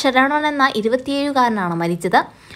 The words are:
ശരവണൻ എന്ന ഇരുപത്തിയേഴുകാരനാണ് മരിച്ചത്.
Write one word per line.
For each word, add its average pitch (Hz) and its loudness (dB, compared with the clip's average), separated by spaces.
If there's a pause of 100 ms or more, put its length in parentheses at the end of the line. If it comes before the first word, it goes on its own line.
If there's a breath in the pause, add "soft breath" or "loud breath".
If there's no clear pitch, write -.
ശരവണൻ 277 2
എന്ന 277 0 (160)
ഇരുപത്തിയേഴുകാരനാണ് 247 0
മരിച്ചത്. 175 0 (360 loud breath)